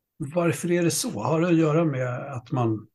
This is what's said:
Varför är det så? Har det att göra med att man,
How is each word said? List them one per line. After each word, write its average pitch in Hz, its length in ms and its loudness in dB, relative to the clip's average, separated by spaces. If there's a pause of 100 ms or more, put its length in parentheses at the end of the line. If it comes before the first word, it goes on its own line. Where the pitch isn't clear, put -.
(340)
Varför 170 380 0
är 175 100 2
det 170 80 4
så? 196 180 -4
Har 147 320 -2
det 175 80 2
att 170 100 4
göra 160 260 4
med 131 520 -4
att - 160 -10
man, 113 420 0